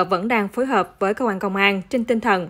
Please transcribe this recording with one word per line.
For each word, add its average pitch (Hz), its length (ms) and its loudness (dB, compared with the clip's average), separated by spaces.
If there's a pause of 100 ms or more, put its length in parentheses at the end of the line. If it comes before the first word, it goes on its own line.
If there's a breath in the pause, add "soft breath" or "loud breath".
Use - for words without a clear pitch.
(100)
vẫn 190 180 0
đang 214 200 0
phối 240 180 -2
hợp 214 320 0
với 202 160 0
cơ 262 100 -4
quan 202 140 0
công 196 180 -2
an 196 320 2
trên 240 160 0
tinh 233 160 0
thần 190 300 2